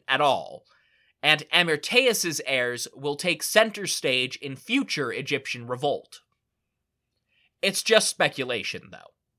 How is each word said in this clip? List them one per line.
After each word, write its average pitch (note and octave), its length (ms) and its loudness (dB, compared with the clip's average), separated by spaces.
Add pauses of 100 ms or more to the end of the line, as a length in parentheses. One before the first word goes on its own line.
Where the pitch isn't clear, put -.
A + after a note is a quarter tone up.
at C3+ 120 2
all, C3 440 0 (580)
and D3+ 300 4
Amyrtaeus's F3 960 2
heirs B2 480 -2
will C#3+ 220 -6
take E3+ 260 -2
center G#3+ 440 2
stage B2+ 500 0
in C3+ 200 -10
future D#3+ 560 -2
Egyptian B2+ 540 -6
revolt. B2 540 -4 (1400)
It's F#3+ 200 0
just G#3+ 260 4
speculation, B2+ 840 -2
though. - 220 -20 (260)